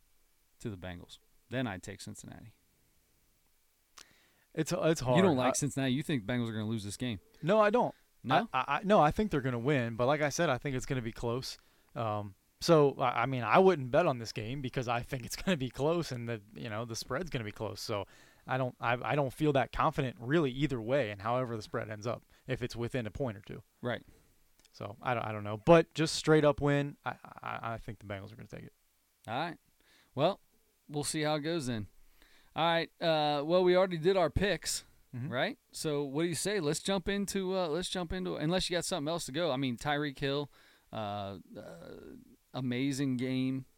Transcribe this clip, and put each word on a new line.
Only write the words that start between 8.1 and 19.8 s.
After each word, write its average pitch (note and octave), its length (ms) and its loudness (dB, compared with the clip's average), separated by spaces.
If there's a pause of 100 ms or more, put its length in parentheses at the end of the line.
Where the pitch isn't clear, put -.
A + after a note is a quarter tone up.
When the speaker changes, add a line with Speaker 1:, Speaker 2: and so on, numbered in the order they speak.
Speaker 1:
No? F3 300 2
Speaker 2:
I, C3 60 2
I, C3 160 0
I, D3+ 80 -2
no, G3+ 160 6
I D3+ 120 8
think G#3+ 200 0
they're D3 100 0
gonna B2 160 -2
win. A#2 380 0
But A#2+ 120 2
like D3 140 4
I D3+ 80 2
said, E3 200 0
I B2+ 80 2
think C3+ 180 -4
it's B2+ 100 -4
gonna C3 160 -2
be A2+ 120 -6
close. B2 440 -4 (380)
Um, G#2 400 -4 (240)
so, D3+ 400 6
I, A#2+ 240 2
I - 20 2
mean, C3 180 -2
I A2 160 6
wouldn't E3+ 320 6
bet D#3 140 4
on C3 140 0
this A2+ 140 -10
game A#2+ 280 -6
because B2+ 260 -4
I A#2+ 140 -2
think B2 240 -8
it's A#2 120 -10
gonna F#3+ 200 0
be B2+ 120 -4
close, D#3 420 0
and A#2+ 160 -6
the, A#2 140 -6 (120)
you C#3 160 -10
know, G#2+ 160 -4
the A2+ 120 -8
spread's D3+ 320 -6
gonna B2 160 -4
be G#2 80 -8
close. G2 280 -6
So G#2 240 -4 (400)
I B2+ 120 -2
don't, C3 240 -2
I, A#2+ 200 2
I A#2+ 140 0
don't C#3 160 0
feel D3+ 220 2
that B2+ 180 2
confident C3+ 480 0